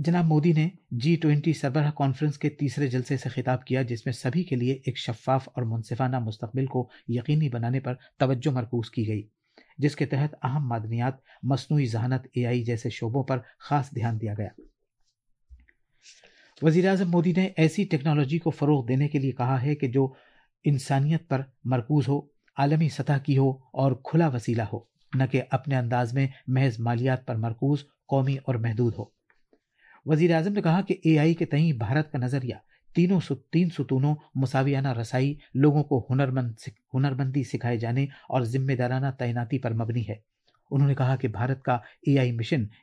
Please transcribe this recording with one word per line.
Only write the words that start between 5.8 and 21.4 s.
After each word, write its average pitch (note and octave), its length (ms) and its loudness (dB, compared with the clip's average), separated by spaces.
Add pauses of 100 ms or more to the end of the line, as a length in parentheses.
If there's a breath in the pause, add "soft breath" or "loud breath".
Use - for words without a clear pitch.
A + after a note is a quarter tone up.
मुस्तकबिल A2+ 460 -4
को B2 220 -4 (220 loud breath)
यकीनी C#3+ 380 0
बनाने A#2+ 320 -2
पर C3 160 -6 (240 soft breath)
तवज्जो C3+ 320 2
मरकूज A#2 360 -2
की - 160 -4
गई, G#2 200 -4 (560 soft breath)
जिसके C#3+ 260 0
तहत D3 280 -2
अहम C3+ 340 -4
मादनियात, A#2 540 -4 (220 soft breath)
मसनूई C#3 420 0
जहानत, A#2+ 500 -2
एआई A#2+ 260 0
जैसे A#2 280 -4
शोबों B2 340 -2
पर C3 180 -2 (180 loud breath)
खास D3 340 -2
ध्यान A2+ 240 -2
दिया G#2 160 -6
गया। G#2 160 -6 (2000 soft breath)
वज़ीर E3 260 6
आज़म F#3+ 200 2
मोदी F3 240 2
ने F#3 260 0
ऐसी D#3+ 260 4
टेक्नोलॉजी D3+ 540 0
को E3 120 -2
फ़रोग़ C#3+ 360 2
देने C3+ 220 2
के D3 100 -2
लिए C3+ 140 -2
कहा B2+ 260 0
है C#3+ 160 0
कि C#3 140 -2
जो C3+ 260 0 (500 soft breath)
इंसानियत C#3+ 640 0
पर C3+ 140 -2 (220)